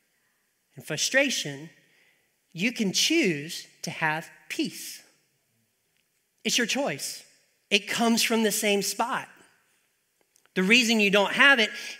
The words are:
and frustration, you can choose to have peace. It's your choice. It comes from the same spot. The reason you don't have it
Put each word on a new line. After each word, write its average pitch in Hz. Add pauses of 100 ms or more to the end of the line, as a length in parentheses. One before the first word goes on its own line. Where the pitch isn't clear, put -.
(760)
and 127
frustration, 160 (840)
you 208
can 208
choose 175 (140)
to 165
have 160 (200)
peace. - (1400)
It's 214
your 240
choice. 220 (460)
It 202
comes 226
from 226
the 208
same 202
spot. 214 (1200)
The 185
reason 226
you 202
don't 196
have 269
it 214 (300)